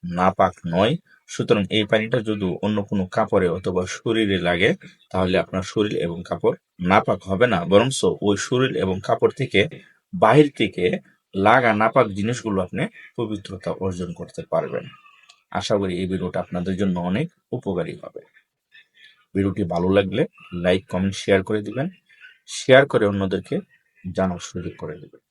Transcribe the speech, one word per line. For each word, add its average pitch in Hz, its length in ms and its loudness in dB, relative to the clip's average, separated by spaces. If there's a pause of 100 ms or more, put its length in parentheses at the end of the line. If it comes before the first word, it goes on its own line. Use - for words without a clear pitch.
(180)
নাপাক 95 360 2 (200)
নয়। 104 200 2 (360)
সুতরাং 107 400 0
এই 107 160 0
পানিটা 113 320 0 (100)
যদি 101 200 -2 (140)
অন্য 104 220 -2
কোনো 98 280 -2
কাপড়ে 101 380 2
অথবা 92 400 -2
শরীরে 110 500 0
লাগে 87 300 2 (400)
তাহলে 92 280 0
আপনার 92 340 -2
শরীর 104 220 0 (120)
এবং 85 180 -6
কাপড় 98 320 -2 (280)
নাপাক 98 400 2
হবে 95 240 2
না, 101 180 2
বরঞ্চ 107 340 4 (220)
ওই 101 160 2
শরীর 127 400 0
এবং 95 180 0 (100)
কাপড় 113 320 2
থেকে 123 240 2 (520)
বাহির 120 340 4 (100)
থেকে 92 280 -2 (500)
লাগা 113 380 4
নাপাক 113 320 2 (100)
জিনিসগুলো 107 460 -2
আপনি 90 220 -4 (320)
পবিত্রতা 101 540 -8 (140)
অর্জন 90 300 -6
করতে 85 360 -14
পারবেন। 78 360 -2 (680)
আশা 95 260 -2
করি 98 220 -2
এই 92 100 -2
ভিডিওটা 90 300 -4
আপনাদের 90 380 -4
জন্য 95 240 0
অনেক 98 260 -2 (240)
উপকারী 85 480 -4
হবে। - 220 -16 (1080)
ভিডিওটি 98 320 0 (100)
ভালো 90 180 0
লাগলে 98 320 2 (400)
লাইক, 92 260 2
কমেন্ট, 95 320 -2
শেয়ার 98 220 2
করে 107 180 -2
দিবেন, 127 260 -6 (600)
শেয়ার 135 360 6
করে 123 220 2
অন্যদেরকে 98 480 -2 (500)
জানার 92 360 -2
সুযোগ 90 380 -10
করে 78 180 -10
দিবেন। - 340 -20